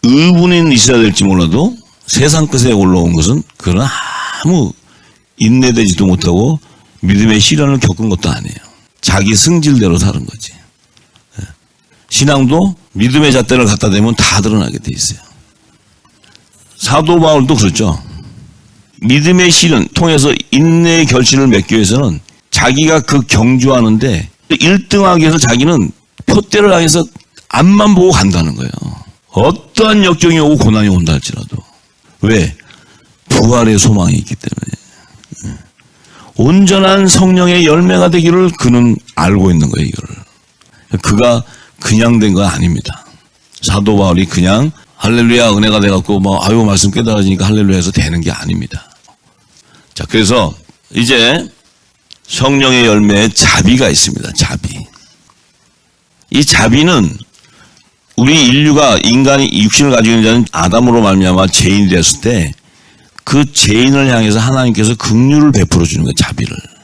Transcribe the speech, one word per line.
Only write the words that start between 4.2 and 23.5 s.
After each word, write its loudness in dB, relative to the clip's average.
아무 0
인내되지도 0
못하고 0
믿음의 2
시련을 0
겪은 -2
것도 -4
아니에요. -8
자기 0
승질대로 2
사는 -2
거지. -18
예. -12
신앙도 0
믿음의 0
잣대를 0
갖다 -2
대면 0
다 -2
드러나게 -2
돼 -10
있어요. -8
사도 0
바울도 2
그렇죠. -2
믿음의 2
시련 0
통해서 0
인내의 2
결실을 0
맺기 0
위해서는 0
자기가 0
그 -2
경주하는데 0